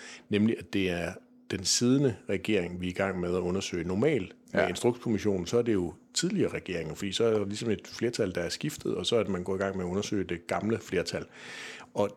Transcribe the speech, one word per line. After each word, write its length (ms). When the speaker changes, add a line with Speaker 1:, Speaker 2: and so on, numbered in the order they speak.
Speaker 1:
nemlig 300
at 140
det 180
er 220
den 140
siddende 520
regering, 520
vi 60
er 40
i 40
gang 260
med 160
at 40
undersøge. 480
Normalt 480
med 100
Speaker 2:
Ja. 60
Speaker 1:
Instrukskommissionen, 760
så 120
er 40
det 100
jo 220
tidligere 380
regeringer, 420
fordi 180
så 120
er 140
der 60
ligesom 260
et 180
flertal, 460
der 60
er 80
skiftet, 460
og 120
så 100
er 60
det, 100
man 120
går 100
i 40
gang 180
med 80
at 60
undersøge 340
det 220
gamle 320
flertal. 460
Og 220